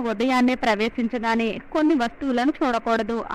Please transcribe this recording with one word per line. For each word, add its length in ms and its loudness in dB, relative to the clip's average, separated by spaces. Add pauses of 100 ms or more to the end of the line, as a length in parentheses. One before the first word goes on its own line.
(120)
ఉదయాన్నే 520 2
ప్రవేశించగానే 880 0 (240)
కొన్ని 280 4
వస్తువులను 560 -2
చూడకూడదు. 600 0 (160)